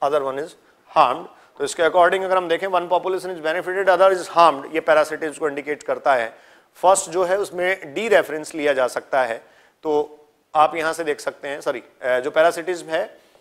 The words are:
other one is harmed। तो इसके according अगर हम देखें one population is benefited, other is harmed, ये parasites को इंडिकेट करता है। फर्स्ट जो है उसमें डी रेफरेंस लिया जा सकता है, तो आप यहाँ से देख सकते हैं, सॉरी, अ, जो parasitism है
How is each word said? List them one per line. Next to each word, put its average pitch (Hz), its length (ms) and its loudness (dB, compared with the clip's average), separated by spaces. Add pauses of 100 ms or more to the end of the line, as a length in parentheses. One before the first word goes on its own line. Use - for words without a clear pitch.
other 147 120 2
one 135 240 -4
is - 100 -18 (420)
harmed। 151 280 4 (320)
तो 143 60 -4
इसके 143 200 -2
according 180 400 4
अगर 185 140 0
हम 180 120 0
देखें 165 180 0
one 175 220 -2
population 180 460 -2
is 156 80 -12
benefited, 180 540 -2
other 190 180 6
is 170 220 -8
harmed, 156 380 4
ये 160 140 -2
parasites 151 480 0
को 160 100 -4
इंडिकेट 143 360 -6
करता 135 300 0
है। 117 380 -4 (240)
फर्स्ट 185 340 2
जो 180 140 -2
है 180 140 0
उसमें 180 560 -6
डी 202 140 -6
रेफरेंस 156 480 0
लिया 147 180 0
जा 131 140 0
सकता 131 360 -2
है, 117 200 -6 (400)
तो 151 360 -2 (360)
आप 156 200 4
यहाँ 160 180 -2
से 165 100 -6
देख 147 160 -4
सकते - 280 -10
हैं, 147 140 -8
सॉरी, 135 220 -6 (180)
अ, 127 180 0
जो 131 100 -4
parasitism 165 540 0
है 160 340 -6 (240)